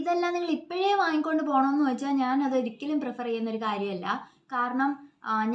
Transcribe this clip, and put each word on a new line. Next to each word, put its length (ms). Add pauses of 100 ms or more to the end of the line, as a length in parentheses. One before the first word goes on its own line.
ഇതെല്ലാം 340
നിങ്ങൾ 240
ഇപ്പോഴേ 340 (100)
വാങ്ങിക്കൊണ്ട് 460
പോകണമെന്ന് 420
വെച്ചാൽ 320
ഞാൻ 240
അത് 140
ഒരിക്കലും 420
പ്രിഫർ 260
ചെയ്യുന്നൊരു 380
കാര്യമല്ല. 400 (480)
കാരണം, 360 (360)
ആ, 160 (120)